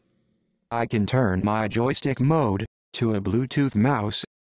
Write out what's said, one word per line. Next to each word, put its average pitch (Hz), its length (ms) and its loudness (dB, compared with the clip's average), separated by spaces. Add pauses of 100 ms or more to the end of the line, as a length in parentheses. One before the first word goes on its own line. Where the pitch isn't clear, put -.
(720)
I 117 160 -2
can 107 180 0
turn 95 380 2
my 107 240 0
joystick 123 520 -2
mode 127 460 2 (280)
to 113 200 0
a 98 80 0
Bluetooth 127 540 0
mouse 107 500 0 (240)